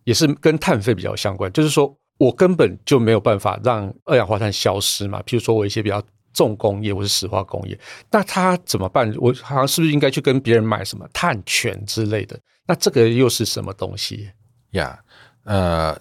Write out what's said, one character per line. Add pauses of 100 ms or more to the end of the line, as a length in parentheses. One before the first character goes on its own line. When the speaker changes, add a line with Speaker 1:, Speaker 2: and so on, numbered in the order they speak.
Speaker 1:
也
是 (140)
跟
碳
费
比
较
相
关，
就
是
说 (220)
我
根
本
就
没
有
办
法
让 (140)
二
氧
化
碳
消
失
嘛。
譬
如
说
我
一
些
比
较 (300)
重
工
业
或
是
石
化
工
业， (320)
那
他
怎
么
办？
我 (120)
好
像
是
不
是
应
该
去
跟
别
人
买
什
么
碳
权
之
类
的？ (260)
那
这
个
又
是
什
么
东
西？ (400)
Speaker 2:
呀， (460)
呃，